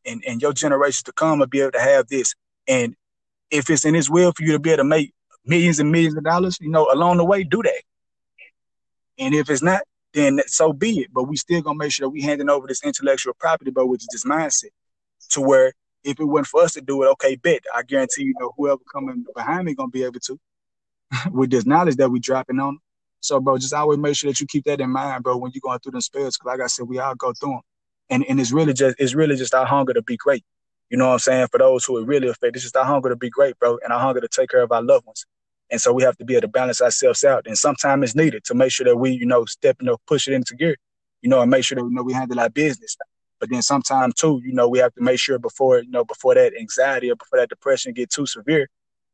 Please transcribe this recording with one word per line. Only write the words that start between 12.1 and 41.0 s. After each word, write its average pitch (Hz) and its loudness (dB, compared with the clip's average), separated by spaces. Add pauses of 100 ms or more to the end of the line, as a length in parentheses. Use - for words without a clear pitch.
we 143 -8
handing 143 -2
over 139 0
this 131 -8
intellectual 135 -2
property, 160 -2
bro, 131 0
which 123 -2
is - -14
this 117 -10
mindset, 151 -2 (600)
to 143 -2
where 135 6 (320)
if 139 -6
it 156 0
wasn't 147 0
for 160 4
us 165 2
to 151 -12
do 135 -2
it, 131 4
okay, 135 2
bet. 147 0 (120)
I 120 -2
guarantee, 135 -2
you 135 0
know, 123 -8
whoever 143 0 (120)
coming 131 -10 (100)
behind 175 -4
me 151 -4
gonna 131 -8
be 127 -4
able 123 -8
to - -10 (720)
<laughs> 131 -6
with 127 0
this 120 0
knowledge 156 2
that 131 2
we 123 -2
dropping 131 -4
on 139 -4
'em. 151 -16 (420)
So, 139 -2
bro, 131 2
just 131 -6
always 147 2
make 147 -2
sure 143 -4
that 135 -4
you 147 -4
keep 143 -4
that 147 -2
in 127 -4
mind, 131 -6
bro, 127 -2
when 127 -10
you 135 -12
going 127 -6
through 135 -14
them 127 -10
spells. 135 -6
'Cause - -20
like 127 -6
I 127 -4
said, 123 -8
we 127 -8
all 131 -4
go 123 -6
through 139 -8
'em. 117 -12 (480)
And, 262 0
and 269 0
it's 113 -2
really 151 2
just, 131 2
it's 127 0
really 151 2
just 127 -4
our 131 2
hunger 135 0
to 117 0
be 233 -6
great. 143 -2 (460)
You 123 -4
know 127 2
what 127 4
I'm 123 2
saying? 127 0
For - 2
those 131 4
who 127 -2
it 113 -6
really 131 0
affect, 120 -2
it's 127 -8
just 127 -8
our 131 2
hunger 139 0
to 123 -2
be 123 -6
great, 131 0
bro, 120 2
and 120 -6
our 123 0
hunger 127 0
to 117 -6
take 131 -2
care 127 4
of 117 -2
our 117 2
loved 127 4
ones. - -18 (480)
And 120 -2
so 120 4
we 127 2
have 127 2
to 123 -16
be 123 -2
able 117 4
to 110 -4
balance 127 -2
ourselves 123 2
out. 131 2
And 110 -4
sometimes 143 2
it's 117 -4
needed 147 2
to 123 -4
make 127 4
sure 131 -4
that 120 8
we, 131 0
you 123 -2
know, 123 4
step, - 0
you 127 -6
know, 120 0 (100)
push 143 0
it 135 -2
into 127 -4
gear, 147 0 (460)